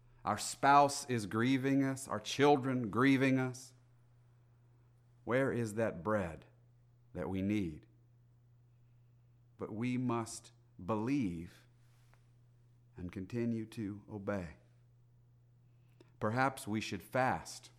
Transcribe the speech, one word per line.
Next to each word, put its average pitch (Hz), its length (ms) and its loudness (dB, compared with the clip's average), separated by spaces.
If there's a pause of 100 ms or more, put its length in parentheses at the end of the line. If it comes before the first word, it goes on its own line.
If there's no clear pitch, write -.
(240)
Our 104 140 0
spouse 139 720 4
is 117 180 0
grieving 131 560 2
us, 135 240 -2
our 104 140 -4
children 131 680 2
grieving 131 480 4
us. 127 340 -4 (1500)
Where 123 280 2
is 110 220 -2
that 98 300 -2
bread 98 400 -2 (720)
that 87 140 -4
we 95 140 -2
need? 95 440 -2 (1700)
But - 140 -8
we 123 260 -4
must 117 540 -4 (320)
believe 107 800 -2 (1300)
and 90 140 -10
continue 113 560 -4
to 104 360 -8 (100)
obey. 98 440 -6 (1600)
Perhaps 127 500 -2
we 104 140 0
should 98 200 -6
fast - 760 -2